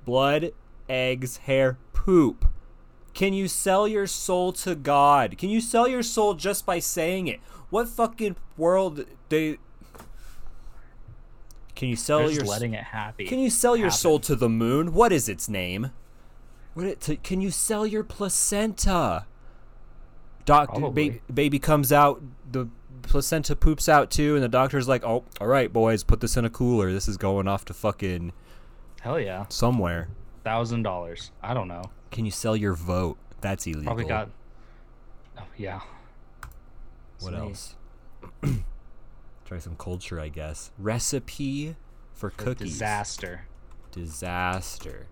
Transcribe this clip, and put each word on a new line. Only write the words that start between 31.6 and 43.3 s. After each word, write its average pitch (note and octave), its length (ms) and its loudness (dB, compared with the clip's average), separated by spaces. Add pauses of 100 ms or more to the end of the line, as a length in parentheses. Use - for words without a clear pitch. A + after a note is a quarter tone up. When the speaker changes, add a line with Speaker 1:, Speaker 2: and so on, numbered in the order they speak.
Speaker 2:
know. F2 140 -10 (300)
Speaker 1:
Can A#2 120 -4
you G#2 80 -4
sell A2 240 -2
your G#2 180 0
vote? F2 440 -2 (240)
That's G2 260 -4
illegal. D2+ 160 -6
Speaker 2:
Probably A2+ 220 -4
got. G#2+ 240 -4 (1080)
Oh, - 60 -16 (140)
yeah. F#2 240 -10 (1400)
Speaker 1:
What F#2+ 140 -12
Speaker 2:
Sweet. - 20 -8
Speaker 1:
else? F#2 400 -10 (640)
<clears throat> - 40 -4 (1000)
Try F2 140 -10
some E2 160 -12
culture, F2+ 420 -10
I D#2 120 -8
guess. D2+ 480 -12
Recipe C3+ 960 -4 (380)
for - 140 -10
Speaker 2:
A F#2 40 -6
Speaker 1:
cookies. - 400 -6
Speaker 2:
disaster. G2+ 680 -6 (500)